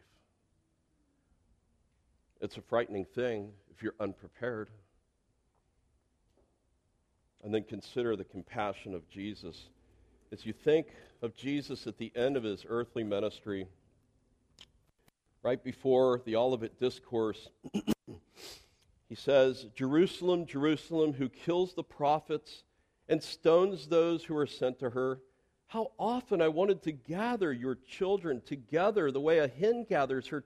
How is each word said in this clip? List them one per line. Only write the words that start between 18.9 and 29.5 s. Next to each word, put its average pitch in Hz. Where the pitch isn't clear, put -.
he 117
says, 131
"Jerusalem, 170
Jerusalem, 151
who 131
kills 180
the 165
prophets 151
and 160
stones 170
those 165
who 160
are 147
sent -
to 131
her, 127
how 226
often 214
I 160
wanted 185
to 165
gather 180
your 123
children 175
together 160
the 135
way 160
a 147
hen 214